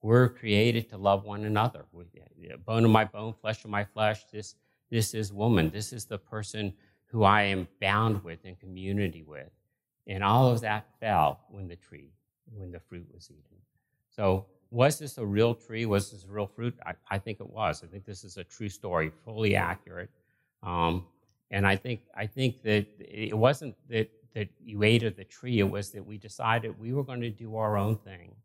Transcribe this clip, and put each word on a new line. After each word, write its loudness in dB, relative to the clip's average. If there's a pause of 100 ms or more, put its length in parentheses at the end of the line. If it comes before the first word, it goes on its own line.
We -4
were 8
created 2
to -16
love 2
one -6
another. 0
We, -18 (600)
"Bone 4
of 8
my 6
bone, -10
flesh -6
of -10
my -2
flesh," -2
this, -14 (360)
this 0
is -6
woman. 4
This -8
is -12
the -10
person -8 (320)
who 0
I 8
am 0 (140)
bound 2
with, -14
in -18
community -6
with. -18 (560)
And -6
all 6
of 0
that -4 (140)
fell 2 (100)
when -14
the -14
tree, -20 (420)
when -12
the -14
fruit -16
was -20
eaten. -20 (520)
So 2 (240)
was 2
this -12
a -6
real 2
tree? -6
Was 2
this -20
a -20
real -4
fruit? -6
I, -8 (160)
I -2
think -8
it -14
was. -2
I -20
think -16
this -14
is -18
a -12
true -10
story, -2 (120)
fully 0
accurate. -4 (520)
Um, 0 (420)
and 0
I 4
think, -8 (120)
I -8
think -2
that 2 (120)
it -8
wasn't 2 (140)
that, -2 (220)
that -6 (140)
you -4
ate 6
of -4
the -16
tree. -4
It 6
was -6
that -14
we -16
decided -4
we -8
were -2
gonna -6
do -12
our 0
own 0
thing. -18